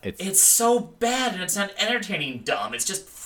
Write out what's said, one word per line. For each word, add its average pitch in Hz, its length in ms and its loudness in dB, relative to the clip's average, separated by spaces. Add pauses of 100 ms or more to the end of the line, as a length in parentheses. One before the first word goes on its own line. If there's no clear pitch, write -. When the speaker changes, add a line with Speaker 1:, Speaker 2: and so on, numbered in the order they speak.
Speaker 1:
it's - 180 -8
Speaker 2:
It's 196 220 0
so 233 360 6
bad, 247 540 -2
and 185 100 -6
it's 175 140 -4
not 202 220 -2
entertaining 190 640 -2
dumb. 107 340 -4
It's 117 100 -4
just 190 220 -4 (200)